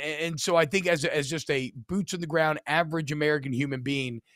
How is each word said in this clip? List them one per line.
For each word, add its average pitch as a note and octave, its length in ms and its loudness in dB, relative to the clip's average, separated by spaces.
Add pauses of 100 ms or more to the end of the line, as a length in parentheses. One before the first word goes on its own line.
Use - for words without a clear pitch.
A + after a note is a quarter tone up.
(220)
and E3 180 -4
so F3 160 2
I E3 100 8
think F3+ 220 0
as, E3 180 2
as C#3 240 0
just D#3 220 -4
a C3 240 0
boots F3+ 380 -4
on F3 80 -6
the E3+ 60 -4
ground, D#3 380 2
average D#3 460 0
American D3+ 420 0
human C3+ 280 -2
being, B2+ 400 -2 (140)